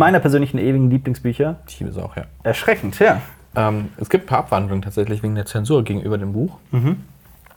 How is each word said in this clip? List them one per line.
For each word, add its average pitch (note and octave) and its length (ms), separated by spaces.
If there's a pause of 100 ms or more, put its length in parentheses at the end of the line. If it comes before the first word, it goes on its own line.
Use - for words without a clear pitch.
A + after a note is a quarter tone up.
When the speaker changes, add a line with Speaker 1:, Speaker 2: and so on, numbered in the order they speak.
Speaker 1:
meiner F3+ 140
persönlichen C#3 380
ewigen C3 320
Lieblingsbücher. C3 680 (140)
Speaker 2:
Ich - 100
liebe - 120
es F#2+ 60
auch, F2 200
ja. - 60 (200)
Speaker 1:
Erschreckend, A2+ 560
ja. F#3+ 220 (340)
Speaker 2:
Ähm, G#2+ 420
es - 120
gibt F#3 160
ein - 20
paar B2+ 120
Abwandlungen G2 420
tatsächlich G#2+ 420
wegen G#2+ 120
der G#2 100
Zensur A#2 400
gegenüber G#2 320
dem G2 160
Buch. C3+ 240 (140)
Speaker 1:
Mhm. B2+ 320 (540)